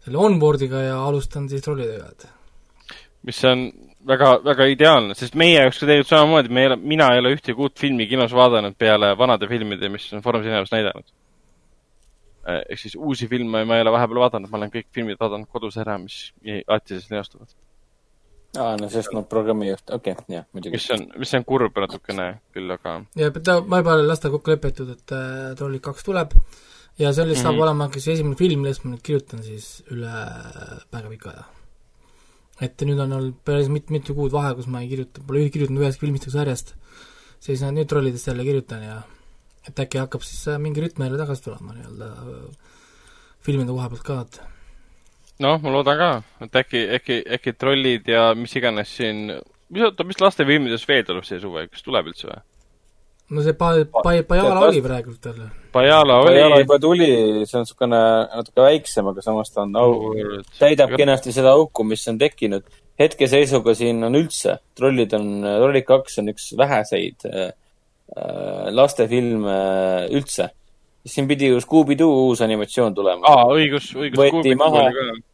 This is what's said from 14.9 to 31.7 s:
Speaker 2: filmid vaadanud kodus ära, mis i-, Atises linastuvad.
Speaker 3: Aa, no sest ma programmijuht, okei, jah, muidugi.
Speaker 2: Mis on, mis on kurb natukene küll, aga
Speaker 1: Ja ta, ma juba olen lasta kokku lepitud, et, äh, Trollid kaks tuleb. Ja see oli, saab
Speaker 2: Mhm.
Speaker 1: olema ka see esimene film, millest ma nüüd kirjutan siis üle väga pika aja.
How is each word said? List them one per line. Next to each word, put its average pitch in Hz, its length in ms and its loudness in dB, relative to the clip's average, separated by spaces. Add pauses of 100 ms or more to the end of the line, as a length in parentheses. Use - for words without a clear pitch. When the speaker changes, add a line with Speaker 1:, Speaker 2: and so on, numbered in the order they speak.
Speaker 2:
filmid 110 300 -8
vaadanud 107 260 -6
kodus 110 320 -6
ära, 107 200 -6
mis - 340 -18 (100)
i-, 104 240 -10
Atises 98 420 -2
linastuvad. 101 380 -12 (1120)
Speaker 3:
Aa, 113 180 -4
no 104 140 -8
sest 110 240 -8
ma 107 80 -6
programmijuht, 107 720 -4
okei, 98 220 -8 (120)
jah, 85 220 -12
muidugi. 92 240 -14
Speaker 2:
Mis - 160 -10
on, 110 160 -6 (100)
mis 127 180 -8
on 123 100 -2
kurb 123 340 -2
natukene 98 600 -8 (120)
küll, 92 220 -10
aga 85 220 -12 (180)
Speaker 1:
Ja 151 160 -2
ta, 170 300 0
ma 180 180 -2
juba 170 160 2
olen 151 160 2
lasta 156 200 -4
kokku 147 200 -6
lepitud, 135 400 -4
et, - 240 -14
äh, 131 400 -12
Trollid 135 260 -10
kaks - 220 -14
tuleb. 180 320 -4 (640)
Ja 143 140 0
see 160 120 0
oli, 160 100 -2
saab 135 200 -2
Speaker 2:
Mhm. 160 80 0
Speaker 1:
olema 147 260 0
ka 139 120 -10
see 151 140 -6
esimene 147 220 -4
film, 175 260 0
millest 139 220 -6
ma 127 80 -10
nüüd 120 100 -14
kirjutan 135 400 -6
siis 107 480 -18
üle 117 220 -12 (800)
väga 110 160 -14
pika 107 220 -20
aja. - 140 -20 (1160)